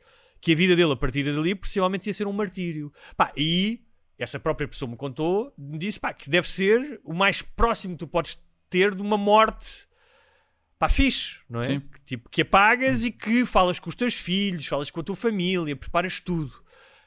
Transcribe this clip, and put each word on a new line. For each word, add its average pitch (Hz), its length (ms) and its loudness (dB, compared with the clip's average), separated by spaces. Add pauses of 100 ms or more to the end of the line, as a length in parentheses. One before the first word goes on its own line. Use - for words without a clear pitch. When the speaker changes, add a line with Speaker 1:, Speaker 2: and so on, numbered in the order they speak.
(400)
Speaker 1:
que 165 140 2
a - 20 6
vida 180 200 4
dele 165 180 4
a - 20 0
partir 139 300 -2
dali 151 280 0
possivelmente 190 560 -2
ia 196 40 -4
ser 202 140 -4
um 202 40 -4
martírio. 175 600 -6 (240)
Pá, - 180 0
e 180 460 0 (360)
essa 123 220 -8
própria 147 300 -4
pessoa 127 200 -8
me 120 60 -10
contou, 165 640 -4
me 143 200 -12
disse, 196 220 -6
pá, - 140 -6
que - 160 -18
deve 170 200 2
ser 220 540 0
o 160 100 -10
mais 190 280 2
próximo 208 540 -2
que - 40 -14
tu 165 80 -10
podes - 320 -4 (300)
ter 190 260 2
de 185 60 -8
uma 208 160 0
morte, 214 680 2 (920)
pá, 160 80 2
fixe, - 520 2 (100)
não 117 100 -6
é? 120 40 -2
Speaker 2:
Sim. 139 180 -2
Speaker 1:
Que, - 240 -20
tipo, 123 240 -10
que - 120 0
apagas 233 640 4
Speaker 2:
Hum. 247 40 -2
Speaker 1:
e 233 40 -2
que 233 340 0
falas 180 340 2
com 170 100 -10
os - 60 -8
teus 240 180 -2
filhos, 180 520 -4
falas 147 240 -4
com 160 120 -8
a - 20 -12
tua 190 120 -6
família, 180 600 -2
preparas 175 460 -4
tudo. 160 320 -4 (540)